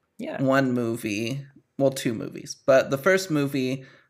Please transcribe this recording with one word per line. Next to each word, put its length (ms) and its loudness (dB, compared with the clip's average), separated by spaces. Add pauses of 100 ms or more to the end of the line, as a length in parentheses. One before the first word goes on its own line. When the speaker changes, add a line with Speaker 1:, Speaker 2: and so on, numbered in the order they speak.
(180)
Speaker 1:
Yeah. 220 -8
Speaker 2:
one 320 4
movie, 720 -2 (340)
well, 120 4
two 240 -2
movies, 420 -10 (100)
but 240 6
the 80 0
first 320 2
movie, 540 -2 (260)